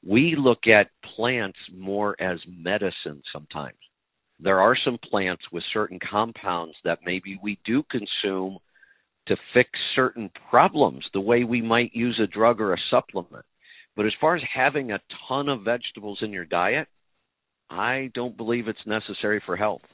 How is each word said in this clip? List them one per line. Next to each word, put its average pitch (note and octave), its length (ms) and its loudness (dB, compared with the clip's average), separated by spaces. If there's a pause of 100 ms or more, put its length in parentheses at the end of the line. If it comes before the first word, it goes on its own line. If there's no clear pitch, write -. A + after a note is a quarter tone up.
We C3+ 320 4
look C3 300 4
at G#2+ 240 6 (240)
plants A2+ 420 -2 (180)
more G2 460 -2
as F2+ 160 -2 (100)
medicine F2 760 -6 (100)
sometimes. D2 440 -12 (640)
There F#2+ 200 2
are A2+ 240 6
some B2 160 -2 (100)
plants F#2+ 420 -2
with E2+ 120 -8 (100)
certain G2+ 240 -4 (140)
compounds G2 720 -4
that E2+ 220 -2
maybe F#2 360 -6
we G2+ 240 -6
do A#2 240 0
consume F#2+ 680 -4 (680)
to G#2 80 2 (180)
fix B2 160 6 (260)
certain A#2+ 340 0 (220)
problems, B2+ 640 4
the G2 80 -2
way A#2+ 220 4
we A#2+ 180 -2
might A2+ 340 2
use A#2 260 -2
a G#2 60 2
drug G#2+ 340 4
or G2+ 120 0
a F2 40 -2 (140)
supplement. - 540 -2 (500)
But G#2 100 0
as G#2+ 140 0
far D#3+ 160 2
as D#3+ 80 -6 (100)
having C3+ 380 0
a G2 100 -4 (280)
ton C#3 180 -2
of C3 160 -2
vegetables G#2+ 580 -6
in G#2+ 120 -4
your F2+ 120 -8
diet, G2 440 0 (800)
I B2 440 -4
don't A#2+ 240 -6
believe A#2 300 -4
it's A2 180 -6
necessary G#2+ 580 -2
for F2+ 120 -4
health. G2+ 260 -2 (120)